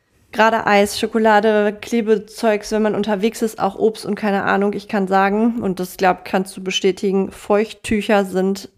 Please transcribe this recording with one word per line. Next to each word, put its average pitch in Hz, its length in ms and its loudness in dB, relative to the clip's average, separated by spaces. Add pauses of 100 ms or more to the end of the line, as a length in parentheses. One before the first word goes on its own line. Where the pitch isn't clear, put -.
(320)
gerade 220 340 2
Eis, 202 320 2
Schokolade, 214 840 2
Klebezeugs, 214 920 -2
wenn 214 100 0
man 214 120 0
unterwegs 208 480 -2
ist, 226 160 -4
auch 196 180 -2
Obst - 300 0
und 208 80 -4
keine 196 300 -2
Ahnung. 196 280 0
Ich 202 160 -10
kann 196 200 -2
sagen, 202 520 2
und 190 200 -4
das, 180 160 -8
glaub, 185 280 0
kannst 190 320 -4
du 196 60 -12
bestätigen, 190 680 0
Feuchttücher 208 920 0
sind 190 540 -2